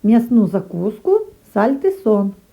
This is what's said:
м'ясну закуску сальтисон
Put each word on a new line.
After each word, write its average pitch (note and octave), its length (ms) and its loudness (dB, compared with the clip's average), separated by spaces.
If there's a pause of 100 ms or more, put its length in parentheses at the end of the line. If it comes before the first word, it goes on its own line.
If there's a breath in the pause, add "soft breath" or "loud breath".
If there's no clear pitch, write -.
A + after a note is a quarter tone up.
м'ясну A#3 440 2
закуску G3 720 -2 (320)
сальтисон A3+ 760 0 (220)